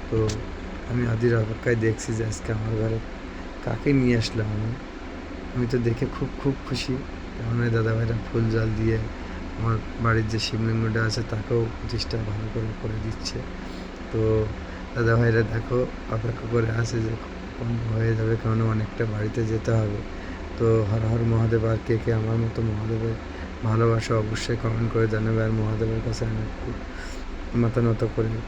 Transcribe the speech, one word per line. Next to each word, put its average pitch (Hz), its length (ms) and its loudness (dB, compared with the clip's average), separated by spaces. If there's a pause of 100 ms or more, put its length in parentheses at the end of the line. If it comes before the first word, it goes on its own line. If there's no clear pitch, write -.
তো - 140 -2 (680)
আমি 120 200 0
আদির 117 280 4
অপেক্ষায় 113 400 2
দেখছি 110 380 2
যে 113 120 0
আজকে 110 280 -4
আমার 110 220 0
ঘরে 113 220 0 (640)
কাকে 117 320 -2
নিয়ে 123 240 6
আসলাম 110 300 0
আমি। 107 240 -2 (800)
আমি 123 160 0
তো 127 100 2
দেখে 117 280 2
খুব, 127 280 -4
খুব 139 260 0
খুশি, - 340 -4 (360)
কেননা 117 400 0
দাদা 113 240 2
ভাইরা 113 260 0
ফুল 113 300 0
জল 110 260 2
দিয়ে 110 220 2 (540)
আমার 113 240 0 (240)
বাড়ির 113 300 2
যে 110 100 0
শিবলিঙ্গটা 113 640 0
আছে, 110 180 0
তাকেও 113 460 0
প্রতিষ্ঠা 113 500 -4
ভালো 107 320 -4
করে 110 260 -2
করে 110 240 -4
দিচ্ছে। - 380 -6 (680)
তো 110 140 0 (680)
দাদা 117 240 4
ভাইরা 117 260 6
দেখো, 110 360 0 (340)
অপেক্ষা 113 380 -2
করে 113 220 2
আছে 117 300 0
যে 110 180 0
কখন - 500 -8 (160)
হয়ে 113 300 2
যাবে, 110 200 2
কারণ 113 260 2
অনেকটা 110 440 0
বাড়িতে 107 400 -2
যেতে 110 260 0
হবে। 107 280 2 (540)
তো 117 120 0 (180)
হর 110 220 2
হর 117 160 2
মহাদেব। 113 440 4
আর 110 160 2
কে 117 160 2
কে 110 160 -2
আমার 110 240 2
মতো 117 240 0
মহাদেবের 113 540 0 (480)
ভালোবাসা 113 520 4
অবশ্যই 110 420 0
কমেন্ট 113 340 0
করে 113 160 4
জানাবে। 110 360 2
আর 110 80 2
মহাদেবের 110 520 0
কাছে 113 220 -2
আমি 110 180 -2
একটু - 260 -6 (880)
মাথা 117 240 4
নত 117 240 4
করে 110 240 0 (180)